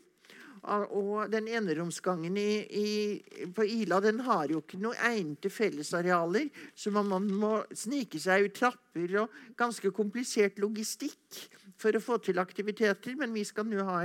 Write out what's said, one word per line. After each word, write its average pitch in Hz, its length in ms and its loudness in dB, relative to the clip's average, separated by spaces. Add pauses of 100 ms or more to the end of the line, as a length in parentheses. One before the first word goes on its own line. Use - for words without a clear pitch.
(640)
Og, 208 220 0 (120)
og 202 320 0
den 214 240 0
eneromsgangen 175 880 0
i, 208 120 2 (180)
i, 208 800 -2
på 214 160 2
Ila, 214 320 2
den 220 240 2
har 185 240 2
jo 156 140 0
ikke - 180 -12
noe 226 160 -2
egnede 196 560 -2
fellesarealer, 175 960 2 (240)
så - 200 -6
man, 202 200 2
man 190 180 2
må 208 220 2 (260)
snike 247 400 -4
seg 185 300 4
ut 202 100 -4
trapper 175 640 -2
og 233 140 -2 (260)
ganske 220 320 0
komplisert 208 640 0
logistikk 214 840 -6 (340)
for 220 160 2
å 220 80 2
få 233 160 0
til 185 240 0
aktiviteter. 208 720 0
Men 254 240 -4
vi 208 80 -2
skal 214 240 -4
nå 196 160 0
ha 185 200 0